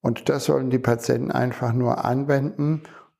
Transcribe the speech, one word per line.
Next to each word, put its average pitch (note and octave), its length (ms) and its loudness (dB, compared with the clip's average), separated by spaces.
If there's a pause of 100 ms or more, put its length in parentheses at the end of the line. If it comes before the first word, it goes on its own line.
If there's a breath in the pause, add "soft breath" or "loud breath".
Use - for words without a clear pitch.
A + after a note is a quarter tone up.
Und - 280 0
das C#3 160 0
sollen C3+ 260 2
die B2+ 80 2
Patienten A#2+ 520 0
einfach B2 420 -2
nur B2 320 0
anwenden. C#3+ 760 0 (380 loud breath)